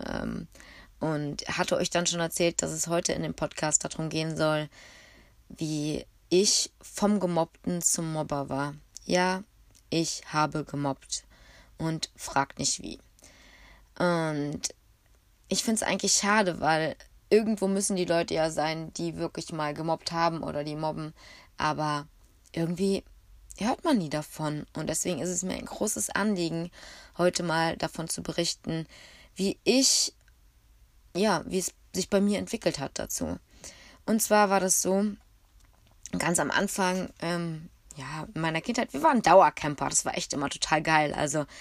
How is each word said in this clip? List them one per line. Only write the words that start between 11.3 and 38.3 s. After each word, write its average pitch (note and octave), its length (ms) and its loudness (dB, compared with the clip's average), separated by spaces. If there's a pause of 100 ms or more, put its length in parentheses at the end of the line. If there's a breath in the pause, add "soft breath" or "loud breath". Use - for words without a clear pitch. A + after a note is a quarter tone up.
und D#3+ 380 -4
fragt - 440 -2
nicht - 220 -2
wie. - 180 -12 (1000 loud breath)
Und D#3 640 0 (880)
ich - 140 0
find's A3 200 0
eigentlich G3 300 0
schade, G3+ 480 2
weil D#3 340 2 (380)
irgendwo G#3 340 4
müssen G3 280 0
die F3+ 100 0
Leute E3+ 300 2
ja D#3+ 160 2
sein, D#3+ 420 -2
die E3+ 240 -4
wirklich E3 340 -6
mal D3+ 220 -2
gemobbt D#3+ 380 -4
haben E3 320 0
oder D3 200 -4
die D3+ 120 -8
mobben, D#3 380 -4 (440 loud breath)
aber D3+ 480 -2 (460)
irgendwie F3 520 0 (540)
hört A3 260 -2
man D4+ 140 4
nie D#3 140 -2
davon. D3+ 640 -6
Und D#3 140 -6
deswegen D#3+ 320 -2
ist F3 100 -4
es F3+ 120 -4
mir F#3 140 -4
ein - 100 -8
großes - 460 -4
Anliegen, F3 580 0 (480 loud breath)
heute F3 240 2
mal E3 360 2
davon D#3+ 300 -4
zu - 140 -6
berichten, E3 640 -4 (500 loud breath)
wie F#3+ 280 -2
ich, - 500 4 (1000)
ja, F#3 320 2
wie F#3 100 -2
es - 160 -2 (180)
sich F#3+ 200 -2
bei G3 100 6
mir G3+ 160 4
entwickelt F#3 400 -2
hat C#3 220 -6
dazu. - 400 -6 (640 loud breath)
Und A3 160 2
zwar G#3 300 6
war G3 80 6
das F#3 240 2
so, F#3+ 200 2 (1120)
ganz F3 220 0
am D3 140 0
Anfang, F#3 580 0 (100)
ähm, E3+ 480 -4 (280)
ja, D3 400 -10